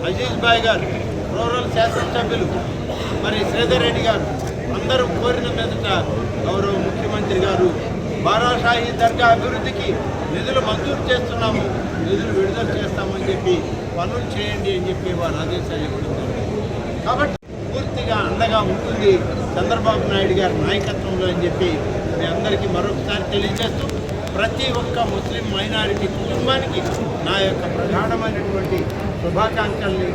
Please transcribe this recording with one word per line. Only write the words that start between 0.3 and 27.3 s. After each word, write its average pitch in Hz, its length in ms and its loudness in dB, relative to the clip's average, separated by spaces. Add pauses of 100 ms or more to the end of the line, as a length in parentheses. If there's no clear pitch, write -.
భాయ్ 233 220 6
గారు, 202 200 2 (480)
రూరల్ 233 420 0
శాసనసభ్యులు 233 720 0 (760)
మరి 214 140 0 (120)
శ్రీధర్ 240 360 2
రెడ్డి 233 220 2
గారు 202 160 2 (520)
అందరూ 254 280 2 (160)
కోరిన 247 360 0
మీదట 226 320 -2 (580)
గౌరవ 196 280 0 (120)
ముఖ్యమంత్రి 208 600 0
గారు 190 220 4 (580)
బారాషాహి 233 640 2 (100)
దర్గా 233 340 4
అభివృద్ధికి 214 540 -2 (460)
నిధులు 262 340 0
మంజూరు 269 420 -2
చేస్తున్నాము, 214 520 0 (440)
నిధులు 202 300 0
విడుదల 196 320 2 (100)
చేస్తామని 190 520 -2
చెప్పి 185 240 2 (420)
పనులు 220 380 -2
చేయండి 202 420 -2
అని 180 140 -2
చెప్పి 180 200 -2 (100)
వారు 160 220 0
ఆదేశాలు 165 440 -2
ఇవ్వడం 143 320 -2
జరిగింది. 123 420 -2 (460)
కాబట్టి 285 300 0 (360)
పూర్తిగా 247 440 -2 (120)
అండగా 220 320 2 (120)
ఉంటుంది 208 400 2 (440)
చంద్రబాబు 214 560 2
నాయుడు 196 280 4
గారి 175 160 2 (100)
నాయకత్వంలో 190 680 0
అని 170 140 2
చెప్పి 175 240 2 (480)
మీ 170 60 0 (100)
అందరికీ 214 320 0 (100)
మరొకసారి 185 480 0 (100)
తెలియజేస్తూ - 520 0 (500)
ప్రతి 233 300 0 (140)
ఒక్క 202 180 -2 (160)
ముస్లిం 208 300 -4 (100)
మైనారిటీ 208 520 0 (120)
కుటుంబానికి 247 640 0 (460)
నా 180 80 0 (120)